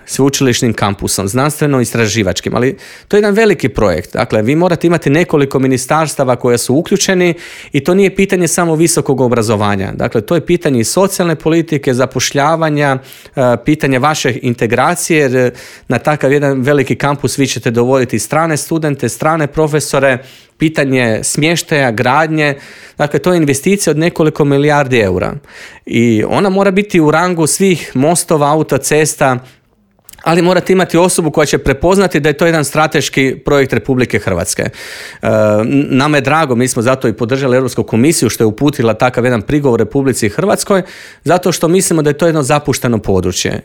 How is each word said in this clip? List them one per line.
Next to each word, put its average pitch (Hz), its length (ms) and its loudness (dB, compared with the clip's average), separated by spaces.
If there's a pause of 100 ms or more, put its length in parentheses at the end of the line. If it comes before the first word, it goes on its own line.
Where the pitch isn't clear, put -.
sveučilišnim 135 680 0
kampusom, 101 540 -2
znanstveno-istraživačkim, 117 1300 -2
ali 123 220 0 (300)
to 196 100 2
je - 20 6
jedan 208 140 2
veliki 202 360 2
projekt. 92 440 -2
Dakle, 113 280 0
vi 123 140 0
morate 175 320 0
imati 170 220 0
nekoliko 147 500 2
ministarstava 131 760 0
koja 120 220 0
su 123 180 0
uključeni 180 580 0 (380)
i 135 120 -2
to 180 100 0
nije 190 220 2
pitanje 190 320 0
samo 165 280 0
visokog 151 460 0
obrazovanja. 104 720 0
Dakle, 120 260 -2
to 165 140 -2
je 160 100 -2
pitanje 151 340 0
i 110 40 0
socijalne 180 520 0
politike, 156 580 0
zapošljavanja, 143 1040 0 (380)
e, 139 60 -2 (240)
pitanje 147 340 0
vaše 139 420 -2
integracije, 131 800 0
jer, 131 160 2
e, 123 160 2 (360)
na 123 120 0
takav 147 320 0
jedan 139 300 0
veliki 135 340 0
kampus 143 420 -4
vi 135 100 0
ćete 120 240 -4
dovoditi 120 480 0
strane 156 380 -2
studente, 151 520 -4
strane 156 380 -2
profesore, 143 720 0 (400)
pitanje 131 680 0
smještaja, 147 680 0
gradnje. 147 640 0 (420)
Dakle, 147 220 -2
to 180 140 0
je 180 40 2
investicija 165 540 0
od 147 60 0
nekoliko 156 480 0
milijardi 143 540 2
eura. 95 340 0 (520)
I 117 420 2
ona 180 220 0
mora 196 220 2
biti 202 280 0
u 151 120 4
rangu 165 360 0
svih 190 460 0
mostova, 147 580 2
autocesta, 151 880 0 (840)
ali 170 180 2
morate 180 320 2
imati 180 240 2
osobu 170 340 2
koja 151 140 2
će 147 120 0
prepoznati 175 640 0
da 147 100 0
je 147 80 -2
to 175 80 2
jedan 165 200 0
strateški 143 680 0 (100)
projekt 139 280 2
Republike 123 460 0
Hrvatske. 92 420 -4
E, 104 80 -2 (520)
n-, 110 680 2
nama 147 280 2
je 139 40 2
drago, 139 340 0
mi 127 120 0
smo 123 140 -2
zato 127 260 0
i 107 60 0
podržali 127 440 0
Europsku 123 260 -2
komisiju 120 460 2
što - 140 -2
je 110 40 4
uputila 113 460 0
takav 123 320 0
jedan 123 160 0
prigovor 135 380 0
Republici 117 500 0
Hrvatskoj, 196 520 0 (420)
zato 175 280 2
što 165 160 -2
mislimo 180 340 2
da 147 80 2
je 143 80 -2
to 175 80 0
jedno 160 180 2
zapušteno 131 540 0
područje. 92 680 -2